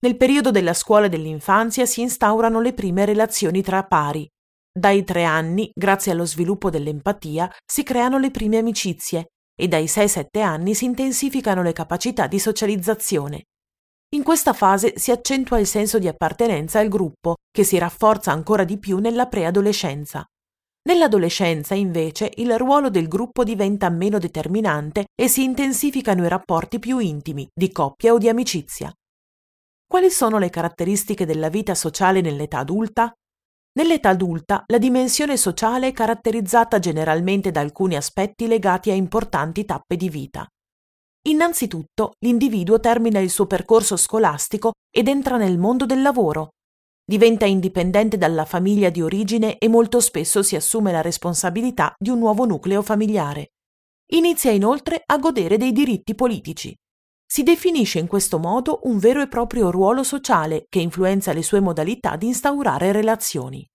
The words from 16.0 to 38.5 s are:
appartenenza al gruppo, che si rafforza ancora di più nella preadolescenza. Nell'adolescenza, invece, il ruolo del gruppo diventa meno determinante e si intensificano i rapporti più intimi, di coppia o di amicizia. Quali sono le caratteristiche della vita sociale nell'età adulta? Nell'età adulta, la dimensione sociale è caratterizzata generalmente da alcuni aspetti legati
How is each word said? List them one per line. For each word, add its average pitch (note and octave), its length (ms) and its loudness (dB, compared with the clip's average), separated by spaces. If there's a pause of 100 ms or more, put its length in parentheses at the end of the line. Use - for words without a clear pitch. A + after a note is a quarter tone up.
appartenenza E3 720 -2
al G#3+ 100 2
gruppo, E3+ 460 -2 (140)
che - 140 2
si F#3+ 140 2
rafforza G3 540 2
ancora F3 320 0
di F#3 140 -4
più G3 220 -4
nella A#3 280 0
preadolescenza. F3+ 1000 -2 (600)
Nell'adolescenza, F#3+ 840 2
invece, E3+ 640 -2
il A#3 220 0
ruolo C4+ 320 2
del F3+ 180 0
gruppo G#3 360 -2
diventa G3+ 460 0
meno F#3+ 300 0
determinante E3 840 -4 (100)
e B3 120 0
si C4 160 2
intensificano C4 800 -2
i E3+ 60 0
rapporti F3+ 500 -4
più B3+ 200 -4
intimi, D3 520 -6
di F#3+ 200 -2
coppia F#3 420 0
o A#3 40 4
di A3+ 120 4
amicizia. F#3 640 -4 (920)
Quali F#4 240 4
sono A3 260 0
le F#3 120 0
caratteristiche F3+ 760 -4
della D#3 240 -2
vita G3+ 240 -4
sociale F#3 480 0
nell'età D3+ 380 -4
adulta? G#3 520 -2 (680)
Nell'età D#4+ 320 2
adulta, F3+ 580 -2
la A#3 100 2
dimensione B3+ 580 0
sociale A#3+ 520 -2
è C4 40 -2
caratterizzata A3+ 880 0
generalmente E3+ 720 0
da D#3+ 80 -2
alcuni D#3+ 360 -2
aspetti G3+ 520 -4
legati G3+ 420 0